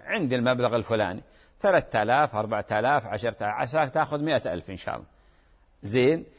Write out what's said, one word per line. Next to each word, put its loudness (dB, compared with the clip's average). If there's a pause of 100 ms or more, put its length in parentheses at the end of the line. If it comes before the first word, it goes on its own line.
عندي -2
المبلغ 0
الفلاني، 0 (380)
ثلاثة 2
آلاف، 2
أربعة -2
آلاف، 2
عشرة -4
آلاف، -6
عساك -2
تاخذ 0
مائة 0
ألف -8
إن -10
شاء -8
الله". -14 (760)
زين، 2 (140)